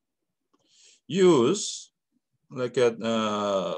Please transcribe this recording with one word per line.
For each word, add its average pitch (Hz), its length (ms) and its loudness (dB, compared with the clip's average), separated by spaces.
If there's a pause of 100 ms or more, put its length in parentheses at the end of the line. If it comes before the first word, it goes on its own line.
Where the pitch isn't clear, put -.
(1080)
Use, 175 840 2 (580)
like, 127 300 -6
uh, 107 1000 -2